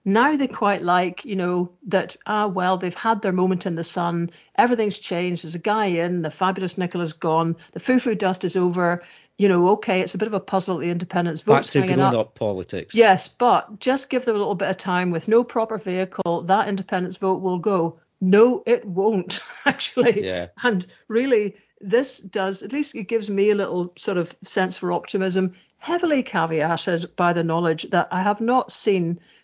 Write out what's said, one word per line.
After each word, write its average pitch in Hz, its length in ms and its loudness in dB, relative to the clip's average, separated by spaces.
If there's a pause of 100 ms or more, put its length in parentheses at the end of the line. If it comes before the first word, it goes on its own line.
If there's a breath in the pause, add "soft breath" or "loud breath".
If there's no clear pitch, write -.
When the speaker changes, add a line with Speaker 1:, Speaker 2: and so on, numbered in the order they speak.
Speaker 1:
Now 240 320 4
they 269 120 0
quite 202 340 -2
like, 180 420 0
you 208 120 -6
know, 180 340 0 (160)
that, 190 300 -2 (100)
ah, 214 220 -2
well, 185 300 0
they've 180 140 -4
had 226 300 -2
their 202 80 0
moment 185 340 0
in 170 120 -2
the 165 80 -6
sun. 170 460 -2 (260 soft breath)
Everything's 226 420 2
changed. 175 460 -4
There's 160 100 -10
a 175 60 -8
guy 214 240 0
in, 175 380 0
the 156 100 -6
fabulous 185 440 -2
Nicola's 175 360 -4
gone. 165 420 0 (200 loud breath)
The - 40 -10
foo-foo 240 380 0
dust 185 260 -2
is 185 140 -4
over. 175 480 0 (340 loud breath)
You 202 80 4
know, 180 220 6
okay, 202 320 2
it's 185 160 -4
a - 20 -6
bit 208 80 -2
of 214 80 -4
a 190 60 -2
puzzle 190 380 -2
at - 20 -4
the 170 100 -2
independence 175 520 -4
Speaker 2:
Back - 160 6
Speaker 1:
votes - 120 -2
Speaker 2:
to 143 120 4
Speaker 1:
hanging 135 180 2
up. 139 100 4
Speaker 2:
grown-up 113 240 -2
politics. 92 580 -6
Speaker 1:
Yes, 214 360 6
but 214 500 0
just 269 320 -2
give 247 140 -2
them 226 100 0
a 208 60 0
little 196 160 -2
bit 170 120 -2
of 190 100 -4
time 180 340 0
with 165 160 -4
no 226 160 4
proper 226 340 -4
vehicle. 185 640 -4
That 190 240 2
independence 185 520 -4
vote 190 220 0
will 185 180 -2
go. 170 420 0 (200)
No, 208 460 6
it 233 180 2
won't, 196 540 -2 (140)
<laughs> - 120 -20
actually. - 640 0
Speaker 2:
Yeah. 90 220 -4 (160)
Speaker 1:
And 196 200 0 (220 soft breath)
really, 226 480 0 (240 soft breath)
this 226 380 -2
does, 190 460 -6
at 214 100 -10
least 294 220 -4
it 220 100 -8
gives 214 240 -2
me 202 220 2
a 208 40 4
little 180 440 -2
sort 196 180 -4
of 175 260 -4
sense 185 360 -2
for 180 140 -4
optimism, 185 600 -2 (240 soft breath)
heavily 320 460 -2
caveated 165 920 -2
by 175 180 2
the 170 100 0
knowledge 165 460 0
that 180 200 2
I 185 120 -2
have 208 180 0
not 247 320 0
seen, 175 480 0 (240 soft breath)